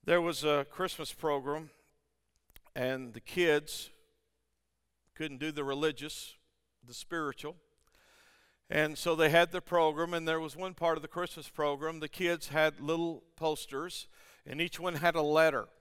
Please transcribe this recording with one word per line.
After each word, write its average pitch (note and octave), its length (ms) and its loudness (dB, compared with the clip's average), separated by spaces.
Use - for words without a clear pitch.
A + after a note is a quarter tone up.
There E3+ 180 4
was E3 200 -4
a D3 280 2
Christmas F3 420 -8
program, D3 580 -4
and C3 380 -4
the A2+ 80 -14
kids D3+ 720 2
couldn't D3+ 240 -8
do D3+ 140 -6
the D3 120 -6
religious, C#3+ 720 -4
the A#2+ 100 -20
spiritual. D#3 640 -6
And D3+ 260 2
so E3+ 180 0
they D#3 140 6
had E3+ 240 8
the F3+ 80 -4
program, E3+ 540 2
and E3 120 -4
there D#3+ 140 0
was D3+ 160 -10
one F#3 160 -8
part E3 240 0
of D3+ 60 -8
the D#3 60 -12
Christmas E3+ 420 -8
program, D3+ 500 -2
the D3+ 80 -8
kids F3 400 -2
had D3+ 320 2
little E3 420 -2
posters, D#3 720 -4
and C3+ 140 -8
each E3+ 200 -4
one F3 160 -4
had E3 180 4
a D#3+ 80 2
letter. D3+ 460 4